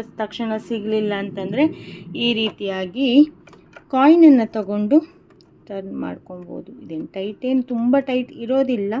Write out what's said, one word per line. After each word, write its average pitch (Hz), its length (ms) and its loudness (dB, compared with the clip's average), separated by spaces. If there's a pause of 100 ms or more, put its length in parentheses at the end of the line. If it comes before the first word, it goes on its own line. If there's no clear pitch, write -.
(180)
ತಕ್ಷಣ 220 400 -6
ಸಿಗಲಿಲ್ಲ 214 560 -4
ಅಂತಂದ್ರೆ 196 520 -4 (500)
ಈ 240 180 0
ರೀತಿಯಾಗಿ 214 920 0 (680)
ಕಾಯಿನನ್ನು 277 600 8
ತಗೊಂಡು 208 480 0 (680)
ಟರ್ನ್ 196 340 -10
ಮಾಡ್ಕೊಬೋದು. 180 800 -14
ಇದೇನು 165 260 -12
ಟೈಟ್, 202 380 -10
ಏನು 262 160 0
ತುಂಬ 247 380 0
ಟೈಟ್ 254 320 -4
ಇರೋದಿಲ್ಲ. 233 680 -2